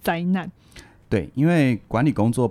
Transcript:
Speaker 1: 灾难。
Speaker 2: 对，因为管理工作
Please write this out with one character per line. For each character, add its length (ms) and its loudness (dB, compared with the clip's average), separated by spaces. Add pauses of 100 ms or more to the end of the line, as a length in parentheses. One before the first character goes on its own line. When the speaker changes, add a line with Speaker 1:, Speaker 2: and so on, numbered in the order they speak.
Speaker 1:
灾 220 -2
难。 260 -2 (580)
Speaker 2:
对， 260 -2
因 120 2
为 400 2
管 180 0
理 60 2
工 200 0
作 200 0